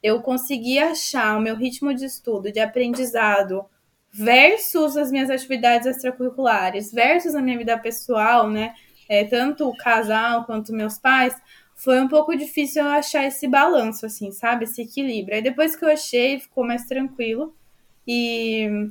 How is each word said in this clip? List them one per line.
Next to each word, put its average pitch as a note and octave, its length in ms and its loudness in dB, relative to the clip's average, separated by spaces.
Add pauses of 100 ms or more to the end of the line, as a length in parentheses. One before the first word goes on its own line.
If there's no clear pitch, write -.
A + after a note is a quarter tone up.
eu A3 180 2
consegui B3+ 580 -2
achar C4+ 600 0
o - 20 0
meu A3 160 -2
ritmo B3+ 380 -2
de B3+ 100 -6
estudo, G#3 480 -6
de A3 80 -2
aprendizado, A3 1040 0 (480)
versus C#4 840 4
as C#4+ 140 0
minhas C4+ 200 0
atividades A#3+ 560 2
extracurriculares, B3 1040 -2
versus D4+ 420 2
a D4 60 -2
minha B3+ 160 0
vida A#3 220 -2
pessoal, A3+ 720 0
né? A3 240 -4 (340)
É, G#3 160 2
tanto B3+ 440 -2
o A#3+ 80 -6
casal A3+ 680 0
quanto A3 280 -8
meus G#3+ 260 -6
pais, C4 360 2 (400)
foi B3+ 260 2
um C4 80 2
pouco D4+ 280 4
difícil D4 480 -2
eu D4 60 0
achar D4 360 0
esse C#4 220 -4
balanço, C4+ 580 2
assim, G#3 240 -10
sabe? A#3 340 -2
Esse A#3 180 -10
equilíbrio. A3+ 540 -6
Aí A3 60 -4
depois C#4+ 320 0
que E4+ 100 -8
eu D#4+ 60 4
achei, C4+ 480 0
ficou C4 280 -6
mais A#3+ 200 -4
tranquilo C4 680 -6 (520)
e A3+ 600 -2 (220)